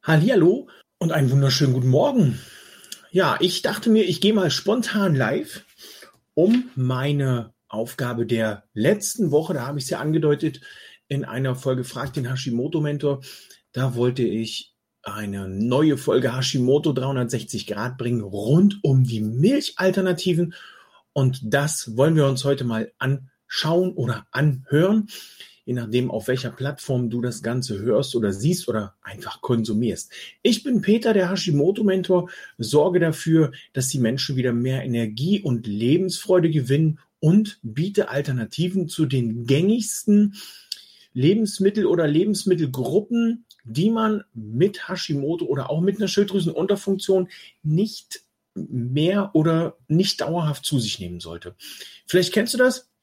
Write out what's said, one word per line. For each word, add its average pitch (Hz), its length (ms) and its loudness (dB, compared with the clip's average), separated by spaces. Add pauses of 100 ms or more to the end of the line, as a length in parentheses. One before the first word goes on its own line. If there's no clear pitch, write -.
Hallihallo 185 640 4 (300)
und 165 120 0
einen 139 200 2
wunderschönen 135 420 4
guten 127 160 2
Morgen. 175 500 4 (720)
Ja, 165 300 2
ich 180 200 0
dachte - 280 -2
mir, 214 160 6
ich 170 160 -2
gehe 208 120 4
mal 185 160 2
spontan 202 640 0
live, 135 520 -2 (680)
um 220 420 4
meine 127 760 0 (140)
Aufgabe 117 580 -4
der 110 380 -2 (100)
letzten 170 580 0
Woche, 160 220 0
da 127 140 -4
habe 147 120 -6
ich's - 100 -10
ja - 100 -4
angedeutet, 151 640 0 (480)
in 139 160 -4
einer 131 300 -4
Folge 131 280 -2
Frag 123 300 -8
den 127 160 -6
Hashimoto-Mentor, 139 920 -2 (520)
da 123 220 -2
wollte 123 280 0
ich 107 540 -4 (260)
eine 101 460 -8
neue 123 480 2
Folge 123 400 0
Hashimoto 135 560 2
dreihundertsechzig 123 720 -4
Grad 117 300 -6
bringen 120 240 -2
rund 120 640 2
um 131 200 4
die 113 160 0
Milchalternativen. 180 1300 0 (580)
Und 131 320 0
das 127 540 -2
wollen 160 180 4
wir 143 120 4
uns 131 180 -2
heute 139 180 0
mal 113 340 -4
anschauen 156 960 -2
oder 117 400 -4
anhören, 151 800 2 (560)
je 123 80 -4
nachdem, 120 360 0
auf 107 200 -4
welcher 127 220 -2
Plattform 131 580 -4
du 120 120 -4
das 120 220 -6
Ganze 117 360 -4
hörst 120 360 0
oder 107 160 0
siehst 123 380 -2
oder 107 320 -6
einfach - 400 -16
konsumierst. 113 680 -2 (320)
Ich - 220 2
bin 247 160 0
Peter, 220 320 2
der 185 180 2
Hashimoto-Mentor, 185 1000 0 (280)
sorge 151 440 2
dafür, 160 500 2 (220)
dass 131 160 -2
die 139 100 -4
Menschen 127 380 -2
wieder 123 160 0
mehr 127 320 -2
Energie 123 560 -2
und 117 260 -2
Lebensfreude 170 840 2
gewinnen 151 480 0 (200)
und 202 440 2
biete 160 440 -2
Alternativen 147 800 -2
zu 160 180 -2
den 120 400 -2
gängigsten 208 880 2 (760)
Lebensmittel- 196 760 2
oder 165 220 2
Lebensmittelgruppen, 180 1400 0 (220)
die 143 240 0
man 220 340 0 (100)
mit 120 540 -2
Hashimoto 165 600 -4
oder 135 220 -2
auch 160 120 0
mit 202 160 0
einer 208 100 -2
Schilddrüsenunterfunktion 190 1200 0 (340)
nicht 175 600 -2 (320)
mehr 151 800 -2
oder 160 420 2 (140)
nicht 185 320 2
dauerhaft 156 420 -2
zu 143 160 0
sich 110 220 -4
nehmen 87 180 -10
sollte. 85 360 -14 (500)
Vielleicht 180 260 2
kennst 226 220 0
du 247 40 -4
das 254 320 2 (140)